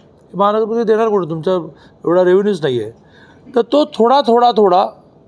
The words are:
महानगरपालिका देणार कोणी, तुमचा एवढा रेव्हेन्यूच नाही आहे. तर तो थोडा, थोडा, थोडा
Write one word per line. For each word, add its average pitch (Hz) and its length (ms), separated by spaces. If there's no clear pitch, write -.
महानगरपालिका 214 500
देणार 220 260
कोणी, 190 200
तुमचा 165 220
एवढा 180 180
रेव्हेन्यूच 185 400
नाही 127 200
आहे. 110 80
तर 240 60
तो 285 240
थोडा, 262 360
थोडा, 240 300
थोडा 202 360